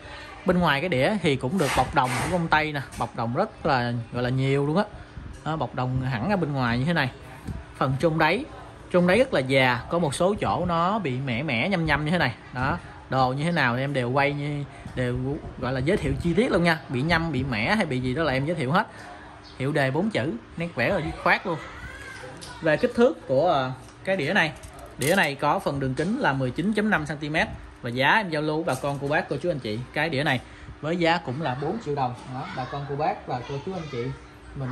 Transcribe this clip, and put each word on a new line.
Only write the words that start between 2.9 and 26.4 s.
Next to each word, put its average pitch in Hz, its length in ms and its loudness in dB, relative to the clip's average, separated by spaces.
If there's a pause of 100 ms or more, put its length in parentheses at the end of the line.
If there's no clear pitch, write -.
bọc 120 180 -4
đồng 117 180 -2
rất 196 320 -2
là, 123 260 2 (200)
gọi 123 100 -2
là, 123 80 0
nhiều 135 360 2
luôn 156 100 2
á. 208 80 4 (600)
Đó, 156 120 -4
bọc 131 180 -4
đồng 131 280 0
hẳn 135 280 -2
ở 208 60 4
bên 151 160 0
ngoài 123 260 2
như 131 60 0
thế 170 80 2
này. 143 180 2 (680)
Phần 135 240 2
chôn 160 180 4
đáy, 165 260 4 (480)
chôn 180 140 6
đáy 180 120 6
rất 269 160 2
là 156 60 4
già, 131 400 4 (100)
có 165 80 2
một 151 160 2
số 185 260 2
chỗ 117 260 0
nó 175 320 2
bị 135 280 -2
mẻ 120 160 -2
mẻ, 131 260 0
nhăm 170 180 0
nhăm 147 180 2
như 151 60 0
thế 180 80 2
này. 131 160 0 (180)
Đó, 139 260 -2 (320)
đồ 131 220 4
như 143 120 -2
thế 175 80 0
nào 131 240 4
thì 131 60 0
em 143 100 -2
đều 123 180 0
quay 143 220 2
như, 147 320 -4 (300)
đều, 127 440 -2 (200)
gọi 127 140 -2
là, 131 80 -2
giới 165 160 4
thiệu 143 160 0 (100)
chi 170 120 2
tiết 226 180 4
luôn 180 120 4
nha. 170 140 4 (100)
Bị 131 140 0
nhăm, 165 300 2
bị 127 180 0
mẻ 123 260 0
hay 202 100 2
bị 127 140 -2
gì 127 140 -2
đó 160 80 0
là 147 100 2
em 135 140 0
giới 170 100 -2
thiệu 127 160 -2
hết. 202 140 4 (720)
Hiệu 135 140 -2
đề 139 180 2
bốn 175 200 0
chữ, 135 220 0 (240)
nét 170 180 -4
vẽ 123 140 2
là 190 100 2
dứt 160 240 -2
khoát 196 240 2
luôn. 165 120 -2 (1000)
Về 156 160 4
kích 240 180 2
thước 254 340 4
của, 139 200 4
ờ, 135 240 2 (320)
cái 190 120 0
đĩa 151 160 0
này, 170 200 2 (460)
đĩa 151 180 4
này 160 180 4
có 151 240 2
phần 143 220 -2
đường 131 140 -2
kính 180 240 0
là 175 140 2
mười 135 180 0